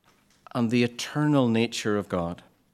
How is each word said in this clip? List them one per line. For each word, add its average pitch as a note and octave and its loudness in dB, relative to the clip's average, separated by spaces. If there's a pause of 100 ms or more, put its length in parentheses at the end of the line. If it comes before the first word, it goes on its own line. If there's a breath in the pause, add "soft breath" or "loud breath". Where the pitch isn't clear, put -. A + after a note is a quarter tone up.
(540)
and A#2 0
the A#2+ 2
eternal C#3 0
nature A2+ 0
of G2 -4
God. F2 -4 (300)